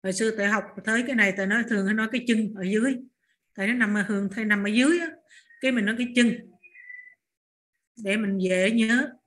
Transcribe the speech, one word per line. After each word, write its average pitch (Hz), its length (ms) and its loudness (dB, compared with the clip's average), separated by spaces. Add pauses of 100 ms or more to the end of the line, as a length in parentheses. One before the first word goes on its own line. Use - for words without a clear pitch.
Hồi 190 100 -4
xưa 220 240 0
thầy 202 100 0
học 208 160 0 (220)
thấy 226 220 0
cái 269 80 -4
này, 202 220 2
thầy 196 100 -2
nói 220 220 0
thường 202 160 0
hay 202 80 0
nói 220 180 0
cái 247 160 -4
chân 220 280 0
ở 190 80 -8
dưới. 220 320 0 (600)
Thầy 196 120 -2
nói 240 80 0
nằm 214 180 0
ở, 202 140 0
thường 202 240 -2
thầy 220 140 -6
nằm 202 180 0
ở 202 40 0
dưới 262 320 4
á. 330 80 -4 (540)
Cái 262 100 2
mình 226 140 0
nói 220 120 0
cái 247 180 -2
chân. 240 220 4 (1700)
Để 202 140 0
mình 196 200 -2
dễ 185 340 2
nhớ. 233 380 2 (180)